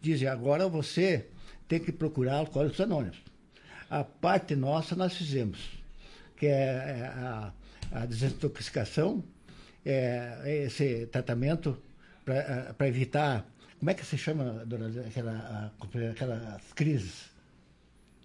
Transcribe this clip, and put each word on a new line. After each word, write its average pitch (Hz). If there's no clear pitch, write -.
dizem, 143
"Agora 143
você 170
tem 165
que 170
procurar 139
Alcoólicos 151
Anônimos." 151
A 147
parte -
nossa 147
nós 180
fizemos, 135
que 147
é, 143
é 131
a, 120
a 120
desintoxicação, 139
é, 131
esse 117
tratamento 127
pra, 131
é, 135
pra 139
evitar, 127
como 156
é 190
que -
se -
chama, 127
dona 113
Lívia, 117
aquela, 110
a, 113
aquelas 113
crises 139